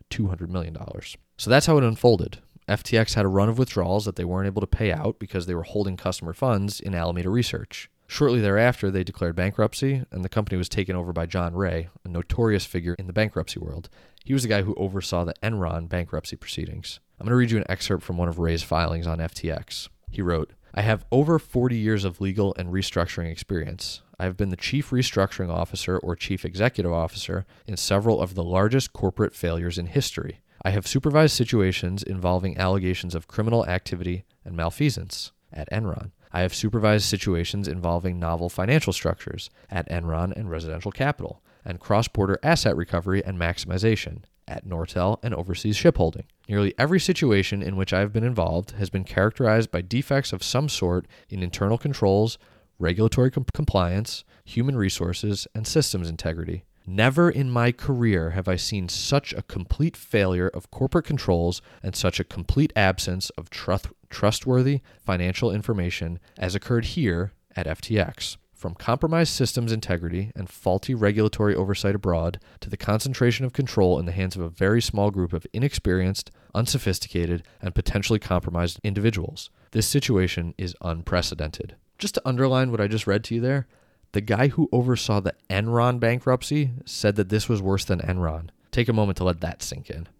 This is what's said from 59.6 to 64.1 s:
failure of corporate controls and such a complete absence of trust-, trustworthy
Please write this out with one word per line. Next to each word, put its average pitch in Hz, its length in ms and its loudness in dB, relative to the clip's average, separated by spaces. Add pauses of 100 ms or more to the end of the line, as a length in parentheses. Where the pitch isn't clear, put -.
failure 92 520 2
of - 240 -8
corporate 151 340 0
controls 90 560 0 (220)
and 95 120 -6
such - 240 0
a 92 40 -2
complete - 520 0
absence 95 560 0
of - 200 -14
trust-, - 380 -4 (200)
trustworthy 127 720 2 (180)